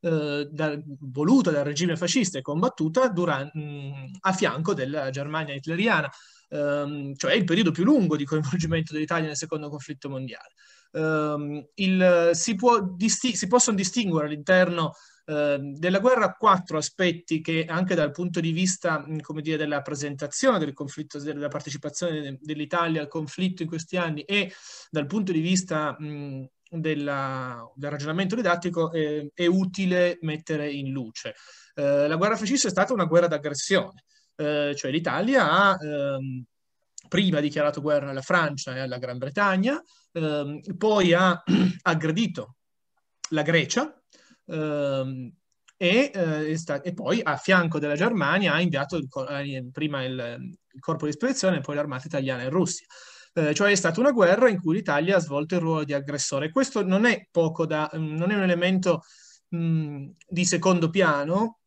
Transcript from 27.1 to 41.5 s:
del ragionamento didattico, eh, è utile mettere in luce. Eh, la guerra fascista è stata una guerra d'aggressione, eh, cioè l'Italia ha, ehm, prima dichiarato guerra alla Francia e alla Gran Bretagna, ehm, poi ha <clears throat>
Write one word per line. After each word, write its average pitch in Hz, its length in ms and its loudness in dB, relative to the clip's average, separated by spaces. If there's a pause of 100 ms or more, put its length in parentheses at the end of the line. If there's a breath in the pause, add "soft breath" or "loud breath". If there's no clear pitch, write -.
del 143 160 -8
ragionamento 156 440 -4
didattico, 175 580 0
eh, 151 420 -2
è 175 120 0
utile 180 760 2
mettere 151 480 -4
in 139 200 -6
luce. 120 440 -8 (400 loud breath)
Eh, 143 340 4
la 160 80 2
guerra 208 200 2
fascista 220 320 0
è - 20 0
stata 185 220 2
una 196 120 2
guerra 170 240 6
d'aggressione, 147 760 -2 (320 soft breath)
eh, 147 400 -2
cioè 135 140 -6
l'Italia 170 600 2
ha, 190 300 6
ehm, 139 640 -4 (640)
prima 180 320 2
dichiarato 147 400 0
guerra 143 300 0
alla 135 120 -6
Francia 147 520 0
e 131 60 -6
alla 131 180 -6
Gran 123 200 -8
Bretagna, 196 600 2 (320 soft breath)
ehm, 151 480 -4 (160)
poi 202 360 4
ha 175 320 4
<clears throat> 185 380 2